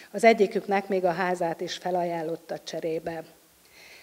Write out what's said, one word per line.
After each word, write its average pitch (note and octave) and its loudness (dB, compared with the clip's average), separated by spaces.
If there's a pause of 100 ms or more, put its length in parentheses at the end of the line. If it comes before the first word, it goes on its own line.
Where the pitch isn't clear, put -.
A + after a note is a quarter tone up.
(120)
Az G#3 2
egyiküknek G3+ 4
még F#3 0
a F3 4
házát F3+ -2
is F3 -6
felajánlotta E3+ -4
cserébe. E3 -6 (800)